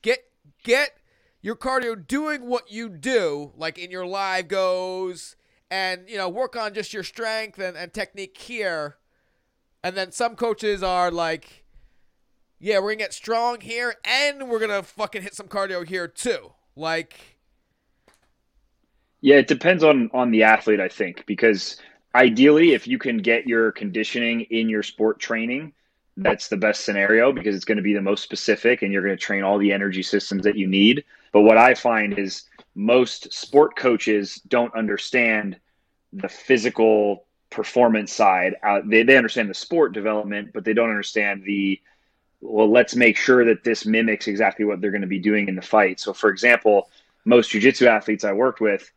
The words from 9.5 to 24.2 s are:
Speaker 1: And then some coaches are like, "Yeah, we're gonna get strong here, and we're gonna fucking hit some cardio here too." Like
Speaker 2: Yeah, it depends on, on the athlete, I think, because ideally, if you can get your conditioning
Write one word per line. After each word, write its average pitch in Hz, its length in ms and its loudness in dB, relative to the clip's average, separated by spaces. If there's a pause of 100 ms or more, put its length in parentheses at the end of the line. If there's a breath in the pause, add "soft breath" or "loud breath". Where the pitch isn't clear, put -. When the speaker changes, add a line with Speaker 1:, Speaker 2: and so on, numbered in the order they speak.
Speaker 1:
And 185 120 -8
then 185 160 -8
some 233 240 -4
coaches 214 480 -4
are 180 280 -2
like, 165 540 -8 (960)
"Yeah, 196 200 -2
we're 202 100 -4
gonna 214 80 -6
get 208 160 -8
strong 233 480 -4
here, 233 420 -8
and 277 460 -4
we're 226 100 -2
gonna 208 240 -4
fucking 208 380 -12
hit 196 120 -16
some 196 140 -18
cardio 190 400 -8
here 175 200 -8
too." 180 460 -6 (220)
Like 165 640 -8 (1800)
Speaker 2:
Yeah, 143 160 8
it 131 100 4
depends 160 360 2
on, 135 300 4
on 123 160 0
the 110 140 4
athlete, 110 360 4
I 92 80 -4
think, - 380 -8
because 104 520 0 (360 soft breath)
ideally, 135 600 6
if - 140 -4
you 123 120 -4
can 120 180 -4
get 117 300 -2
your 113 240 2
conditioning 113 680 -4